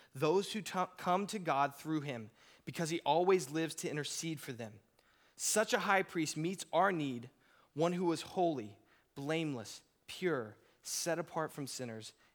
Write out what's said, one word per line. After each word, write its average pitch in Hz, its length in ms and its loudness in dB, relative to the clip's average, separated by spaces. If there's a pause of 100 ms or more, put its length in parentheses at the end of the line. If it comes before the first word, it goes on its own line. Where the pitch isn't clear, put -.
(140)
those 160 360 2
who 214 120 -4
t-, - 160 -4 (180)
come 185 300 2
to 214 120 -6
God 143 380 2
through 156 240 -2
him, 120 300 -6 (340)
because 156 240 -4
he 165 120 -2
always 170 500 4
lives 160 260 -2
to 170 140 -4
intercede 151 500 -4
for - 120 -8
them. 113 200 -8 (640)
Such - 380 2
a 220 40 4
high 196 240 4
priest 160 360 -2
meets 175 340 -2
our 185 180 6
need, 135 380 -2 (460)
one 165 180 2
who 175 200 2
is 151 100 -2
holy, 143 540 -2 (380)
blameless, 143 680 -4 (240)
pure, 131 500 -2 (260)
set - 360 -2
apart 156 340 -4
from 143 140 -6
sinners, 113 480 -8 (200)